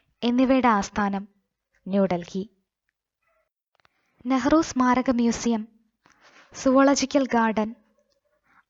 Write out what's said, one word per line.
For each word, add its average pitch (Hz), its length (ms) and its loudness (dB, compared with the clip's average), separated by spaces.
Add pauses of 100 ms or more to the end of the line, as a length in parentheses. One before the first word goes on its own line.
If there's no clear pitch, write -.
(220)
എന്നിവയുടെ 247 460 2
ആസ്ഥാനം 202 560 -2 (600)
ന്യൂഡൽഹി. 185 560 -2 (1800)
നെഹ്റു 262 340 2
സ്മാരക 254 500 0
മ്യൂസിയം, 233 520 -2 (920)
സുവോളജിക്കൽ 269 720 2
ഗാർഡൻ, 220 440 -2 (1000)